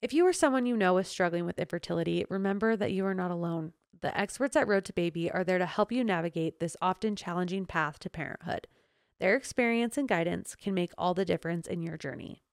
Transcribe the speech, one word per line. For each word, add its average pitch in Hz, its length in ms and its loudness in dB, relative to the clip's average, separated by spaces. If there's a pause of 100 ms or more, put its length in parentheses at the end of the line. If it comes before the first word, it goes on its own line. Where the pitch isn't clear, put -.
If 233 100 -4
you 330 140 6
or 370 60 6
someone 262 340 4
you 247 100 0
know 185 220 6
is 190 100 0
struggling 175 380 0
with 175 120 -4
infertility, 170 720 -2
remember 196 460 0
that 196 160 -2
you 190 140 0
are 196 80 0
not 180 160 -2
alone. 170 420 -4 (280)
The - 180 -2
experts - 380 0
at 294 100 4
Road 196 200 4
to - 80 -12
Baby 170 360 0
are 185 140 0
there 180 140 2
to 180 80 2
help 208 260 0
you 247 100 0
navigate 170 560 0
this 170 220 -4
often 196 360 0
challenging 180 500 -4
path 151 340 -2
to - 100 -10
parenthood. - 560 -6 (520)
Their 202 180 4
experience 233 640 0
and 277 100 0
guidance 170 460 -2
can - 180 -4
make 180 240 0
all 180 160 0
the 185 140 0
difference 170 420 -2
in 170 140 -4
your 160 160 -8
journey. - 440 -10 (100)